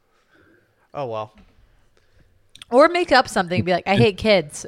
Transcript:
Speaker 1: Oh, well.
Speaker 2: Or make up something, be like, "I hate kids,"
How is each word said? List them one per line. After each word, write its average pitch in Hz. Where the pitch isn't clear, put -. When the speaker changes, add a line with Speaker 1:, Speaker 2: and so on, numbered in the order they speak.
Speaker 1:
Oh, 143
well. 110
Speaker 2:
Or 277
make 349
up 247
something, 180
be 180
like, 170
"I 196
hate 214
kids," 185